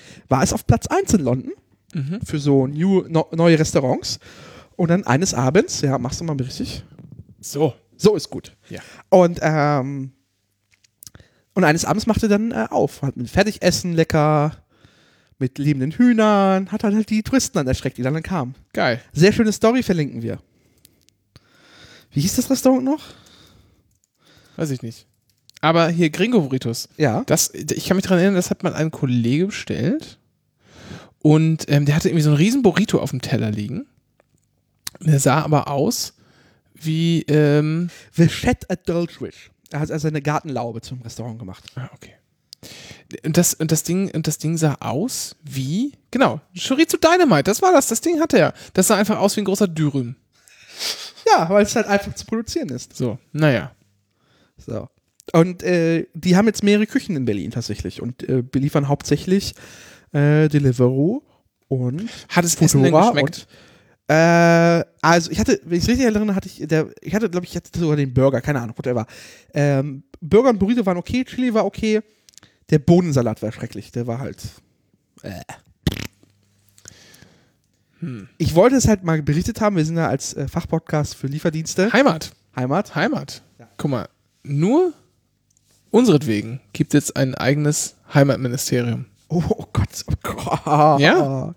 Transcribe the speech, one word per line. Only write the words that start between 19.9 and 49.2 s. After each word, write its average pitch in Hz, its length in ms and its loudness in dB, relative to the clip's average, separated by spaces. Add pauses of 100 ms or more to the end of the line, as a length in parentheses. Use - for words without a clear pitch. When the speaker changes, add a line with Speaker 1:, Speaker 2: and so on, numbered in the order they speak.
Speaker 1:
wir. 110 160 -8 (1700)
Wie 143 80 -4
hieß 170 160 -2
das 247 140 -2
Restaurant 262 340 2
noch? 285 180 -2 (1500)
Speaker 2:
Weiß 160 140 -4
ich 131 120 -6
nicht. - 240 -14 (540)
Aber 165 300 0
hier 170 180 2
Gringo 202 320 0
Burritos. 131 560 -4
Speaker 1:
Ja. 147 300 0
Speaker 2:
Das, - 260 -2
ich - 340 -6
kann 185 120 0
mich 196 60 -2
daran 185 160 2
erinnern, 196 160 2
das 185 140 -2
hat - 120 -8
mal 170 100 -2
ein 156 180 -4
Kollege 123 560 0
bestellt. 202 720 -6 (1040)
Und, 156 480 4
ähm, 147 140 2
der 147 120 2
hatte 170 120 0
irgendwie 156 140 0
so 151 80 2
einen 147 80 4
riesen 226 240 2
Burrito 196 360 2
auf - 120 -4
dem 127 100 -6
Teller 110 300 -4
liegen. 107 360 -8 (1120)
Der 151 200 4
sah 143 220 2
aber 151 260 0
aus 143 460 -4 (600)
wie, 160 480 -2
ähm 151 680 2 (220)
Speaker 1:
The 170 160 4
Shed - 420 -4
at - 180 -8
Doldrich. 170 600 -6 (200)
Er 147 100 -8
hat 151 100 -4
also 151 180 -4
eine 151 120 -4
Gartenlaube 131 600 -6
zum 127 220 -14
Restaurant 113 360 -12
gemacht. 92 260 -16 (100)
Speaker 2:
Ah, 123 200 -12
okay. - 200 -20 (1120)
Und 156 120 0
das, 175 180 2
und 160 180 -2
das 156 100 0
Ding, 185 280 -2
und 156 160 -6
das 151 120 -4
Ding 160 200 -4
sah 156 220 0
aus - 600 -6
wie, 151 500 -4 (180)
genau, 185 300 0 (180)
Chorizo 302 400 0
Dynamite, 320 460 4
das - 180 -2
war 370 100 4
das, 277 160 4
das 226 120 -2
Ding 330 200 0
hatte 311 180 2
er. 156 140 4 (220)
Das 185 140 2
sah 214 80 4
einfach 208 220 0
aus 202 180 0